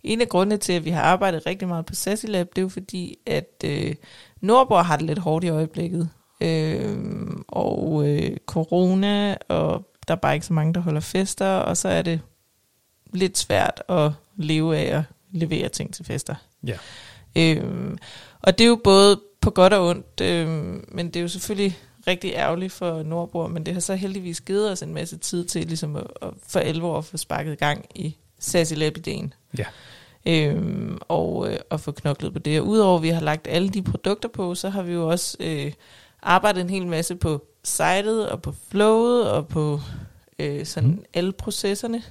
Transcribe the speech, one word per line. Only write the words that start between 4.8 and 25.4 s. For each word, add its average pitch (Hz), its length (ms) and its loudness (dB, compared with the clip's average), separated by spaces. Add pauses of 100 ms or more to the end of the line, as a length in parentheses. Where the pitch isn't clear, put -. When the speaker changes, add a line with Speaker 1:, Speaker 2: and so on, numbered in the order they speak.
Speaker 1:
har 160 100 2
det 151 100 -2
lidt 156 120 -2
hårdt 170 260 0
i 175 40 0
øjeblikket. 165 600 -2 (320)
Øhm, - 1080 -2
og, - 600 0
øh, 147 280 0 (100)
corona, 190 880 2 (120)
og 160 400 0 (200)
der 165 60 2
er - 40 -2
bare 143 160 2
ikke 165 120 -4
så - 60 -2
mange, 160 220 2
der 180 60 0
holder 160 200 -2
fester, 190 460 -2
og 190 300 0
så 190 120 -2
er 170 140 2
det 165 180 0 (920)
lidt 185 260 0
svært - 500 0
at 151 220 4 (260)
leve 156 400 0
af 151 220 0
at 156 40 0 (300)
levere 160 360 -2
ting - 260 -8
til 170 100 -16
fester. - 300 -6 (320)
Speaker 2:
Ja. 104 100 -4 (600)
Speaker 1:
Øhm, 160 640 0 (440)
og 185 160 6
det 226 60 10
er 233 40 10
jo 233 160 6
både 202 360 8 (200)
på 208 100 4
godt 190 220 8
og 190 140 6
ondt, - 340 -2
øhm, 170 680 -2
men 175 180 -6
det 170 100 -8
er 170 40 -2
jo 170 80 -2
selvfølgelig 190 500 -2 (280)
rigtig 180 280 -2
ærgerligt 170 380 0
for 165 300 -4
Nordborg, 165 480 -4
men 160 160 -6
det 165 80 -4
har 185 60 -4
så 190 140 -2
heldigvis 190 460 -6
givet 202 320 0
os 185 100 -8
en 160 120 -10
masse 160 240 -8
tid 175 260 -4